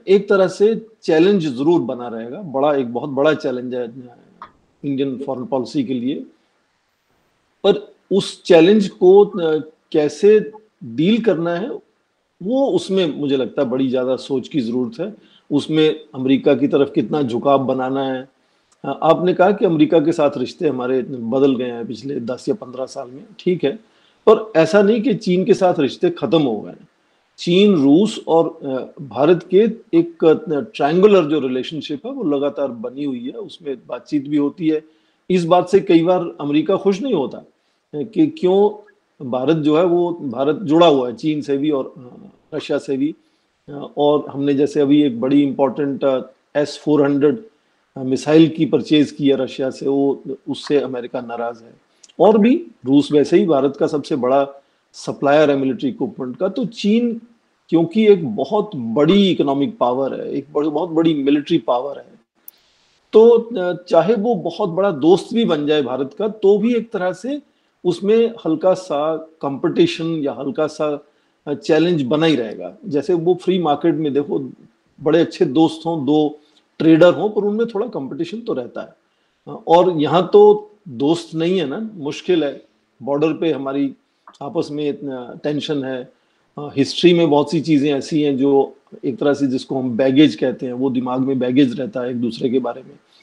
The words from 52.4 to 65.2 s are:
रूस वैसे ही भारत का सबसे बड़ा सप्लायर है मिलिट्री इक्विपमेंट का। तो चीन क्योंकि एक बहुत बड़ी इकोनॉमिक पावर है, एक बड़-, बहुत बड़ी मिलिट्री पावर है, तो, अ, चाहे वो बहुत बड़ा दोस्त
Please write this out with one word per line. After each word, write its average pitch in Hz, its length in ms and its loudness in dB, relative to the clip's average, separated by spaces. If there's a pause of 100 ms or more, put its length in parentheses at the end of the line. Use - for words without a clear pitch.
रूस 139 260 2
वैसे 147 280 4
ही 208 60 2
भारत 139 340 0
का 160 80 0
सबसे 151 280 -4
बड़ा 135 320 2 (460)
सप्लायर 143 580 2
है 139 60 0
मिलिट्री 131 320 -2
इक्विपमेंट 127 480 -8
का। 185 100 -2
तो 220 180 -4
चीन 233 560 -2 (480)
क्योंकि 170 380 2
एक 165 280 4
बहुत 175 400 -2
बड़ी 151 560 2
इकोनॉमिक 139 460 -2
पावर 123 440 -2
है, - 100 -10
एक 139 220 -6
बड़-, 151 160 -2
बहुत 156 200 -4
बड़ी 165 240 0
मिलिट्री 147 440 0
पावर 131 400 -4
है, 123 220 -20 (920)
तो, 226 160 10
अ, 180 580 0
चाहे 175 260 4
वो 226 220 -2
बहुत 175 340 -2
बड़ा 190 220 0
दोस्त 160 420 2